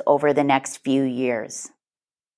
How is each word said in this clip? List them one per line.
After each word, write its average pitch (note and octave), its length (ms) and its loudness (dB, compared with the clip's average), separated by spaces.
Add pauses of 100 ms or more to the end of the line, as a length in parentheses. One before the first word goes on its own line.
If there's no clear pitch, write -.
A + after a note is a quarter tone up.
over C#3+ 240 4
the C#3+ 120 2
next C3+ 340 0
few C3+ 260 0
years. B2 680 -6 (680)